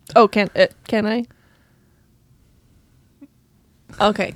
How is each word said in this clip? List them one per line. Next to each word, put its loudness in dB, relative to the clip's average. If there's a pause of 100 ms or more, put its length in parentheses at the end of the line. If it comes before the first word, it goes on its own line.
(140)
Oh, 6
can, -2
uh, 4 (220)
can -2
I? -4 (2750)
Okay, -2